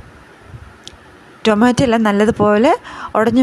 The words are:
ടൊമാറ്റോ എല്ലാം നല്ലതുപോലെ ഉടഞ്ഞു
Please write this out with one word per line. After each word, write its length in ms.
ടൊമാറ്റോ 400
എല്ലാം 200
നല്ലതുപോലെ 640
ഉടഞ്ഞു 240